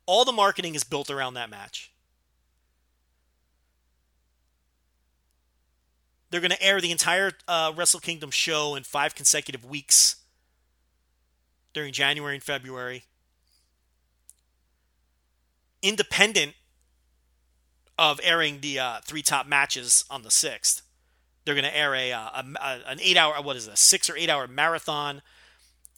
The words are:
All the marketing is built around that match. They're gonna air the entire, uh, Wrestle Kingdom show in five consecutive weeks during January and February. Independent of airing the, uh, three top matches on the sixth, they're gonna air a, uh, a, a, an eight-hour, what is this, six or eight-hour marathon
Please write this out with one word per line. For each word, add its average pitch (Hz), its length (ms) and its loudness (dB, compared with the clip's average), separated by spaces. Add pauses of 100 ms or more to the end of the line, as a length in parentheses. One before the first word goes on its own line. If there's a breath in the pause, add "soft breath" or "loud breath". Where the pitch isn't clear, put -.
All 214 180 6
the 262 80 0
marketing 185 420 2
is 143 100 -4
built 143 260 -6
around 131 240 -6
that 117 160 -10
match. 104 420 -16 (4000)
They're 175 100 -2
gonna 175 200 2
air 196 200 4
the 175 120 -2
entire, 180 400 0 (160)
uh, 160 260 0
Wrestle 170 260 0
Kingdom 156 300 -8
show 151 460 -2
in 135 80 -12
five 147 300 -2
consecutive 139 500 0
weeks - 520 2 (1600)
during 147 200 -10
January 143 420 -2
and 139 80 -10
February. 127 640 -8 (2750)
Independent 196 720 2 (1400)
of 151 240 2
airing 160 380 0
the, 139 180 -6
uh, 120 260 -4
three 156 180 -10
top 135 240 0
matches 139 640 2
on 135 140 -12
the 110 80 -8
sixth, - 520 0 (640)
they're 147 120 -2
gonna 143 160 0
air 147 240 0
a, 127 160 -4
uh, 117 80 -6
a, 123 240 -10 (160)
a, 131 260 -8
an 135 140 -10
eight-hour, 160 420 4
what 139 140 -6
is 113 100 -10
this, 104 140 0
six - 280 6
or 165 80 -8
eight-hour 151 300 0
marathon 147 760 -2 (760 soft breath)